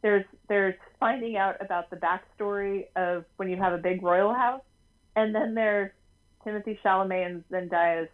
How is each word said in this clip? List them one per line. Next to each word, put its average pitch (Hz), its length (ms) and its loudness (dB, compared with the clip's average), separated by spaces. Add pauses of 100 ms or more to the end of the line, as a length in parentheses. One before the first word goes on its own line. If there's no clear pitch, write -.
There's, 202 240 4 (240)
there's 196 280 2 (240)
finding 233 360 0
out 196 240 0
about 180 300 -6
the 175 60 -12
backstory 196 880 -4 (100)
of 180 300 -2 (100)
when 190 140 -6
you 180 80 -2
have 185 160 2
a 175 60 -2
big 180 220 -2
royal 180 320 4
house, 254 300 0 (540)
and 214 180 2
then 220 220 0
there's 208 340 2 (560)
Timothée 208 380 -6
Chalamet 190 420 2
and 175 240 -10
Zendaya's 170 640 0